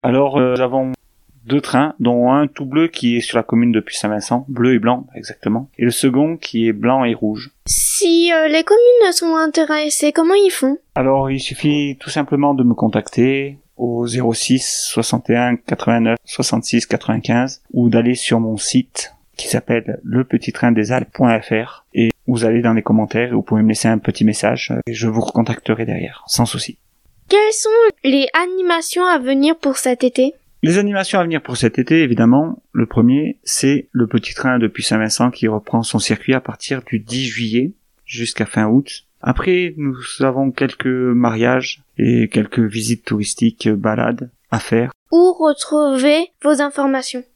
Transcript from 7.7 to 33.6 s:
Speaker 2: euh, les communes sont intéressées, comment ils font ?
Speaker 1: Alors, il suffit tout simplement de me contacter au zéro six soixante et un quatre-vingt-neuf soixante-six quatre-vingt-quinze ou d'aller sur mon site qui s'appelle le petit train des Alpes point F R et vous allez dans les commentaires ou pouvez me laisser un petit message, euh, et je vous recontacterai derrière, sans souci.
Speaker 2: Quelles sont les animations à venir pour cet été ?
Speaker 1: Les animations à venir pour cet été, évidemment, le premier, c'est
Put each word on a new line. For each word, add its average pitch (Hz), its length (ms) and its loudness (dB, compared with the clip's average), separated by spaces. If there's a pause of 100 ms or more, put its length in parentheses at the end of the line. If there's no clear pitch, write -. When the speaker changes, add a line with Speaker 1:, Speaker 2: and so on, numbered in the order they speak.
Speaker 2:
euh, 320 140 2
les 311 160 2
communes 466 500 6
sont 339 220 0
intéressées, 302 760 0
comment 330 220 4
ils 392 180 4
font ? 269 260 -2 (160)
Speaker 1:
Alors, 135 380 2
il 135 80 -2
suffit 147 580 -2
tout - 120 -14
simplement 143 440 0
de 131 80 0
me 120 120 4
contacter 131 840 0 (180)
au 120 300 -4
zéro 117 280 -2
six - 540 -2
soixante - 420 -2
et 117 60 4
un 123 200 0
quatre-vingt-neuf 117 680 0
soixante-six - 640 -2
quatre-vingt-quinze 117 840 -2
ou 120 160 2
d'aller 117 260 2
sur 120 240 0
mon 110 180 -2
site - 600 -4 (200)
qui - 120 -12
s'appelle 117 560 -4
le 120 180 0
petit - 300 -2
train - 180 0
des 110 220 0
Alpes - 200 -4
point 117 280 2
F - 100 -12
R 113 420 -4
et 113 180 2 (180)
vous 117 160 0
allez 117 180 2
dans 117 100 2
les 113 100 0
commentaires 110 540 0
ou 104 60 0
pouvez 110 200 0
me 110 80 4
laisser 110 180 -2
un 110 100 2
petit - 260 -2
message, 107 460 0
euh, - 160 -4
et 117 80 -8
je 113 140 -2
vous 110 140 0
recontacterai 113 640 -2
derrière, - 420 -8
sans 120 180 0
souci. - 320 -10 (520)
Speaker 2:
Quelles 427 220 4
sont 440 160 -4 (360)
les 269 280 2
animations 349 720 -2
à 349 140 2
venir 277 400 0
pour 269 180 -2
cet 247 260 -2
été ? 254 300 2 (300)
Speaker 1:
Les 170 160 4
animations 202 400 0
à 175 60 2
venir 165 180 -2
pour 123 160 -8
cet 113 200 0
été, 160 220 4
évidemment, 123 600 2 (100)
le 117 140 0
premier, 127 580 2
c'est - 480 0